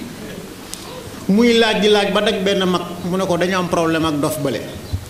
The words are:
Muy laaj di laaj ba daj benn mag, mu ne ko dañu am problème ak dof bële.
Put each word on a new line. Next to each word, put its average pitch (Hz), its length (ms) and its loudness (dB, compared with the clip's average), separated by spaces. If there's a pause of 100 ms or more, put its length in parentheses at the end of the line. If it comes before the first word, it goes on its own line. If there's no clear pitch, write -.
(1300)
Muy 233 240 6
laaj 220 260 4
di 202 80 4
laaj 202 240 4
ba 202 100 2
daj 208 220 0
benn 185 220 2
mag, 180 160 2 (240)
mu 180 100 -2
ne 190 100 0
ko 170 120 2
dañu 180 180 0
am 180 140 0
problème 165 360 2
ak 151 140 0
dof 143 200 -2
bële. 139 200 -2 (500)